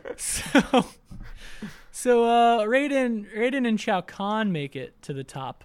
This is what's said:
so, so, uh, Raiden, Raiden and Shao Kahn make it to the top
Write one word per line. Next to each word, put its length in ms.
so, 640
so, 340
uh, 400
Raiden, 720
Raiden 320
and 140
Shao 220
Kahn 500
make 240
it 260
to 120
the 100
top 400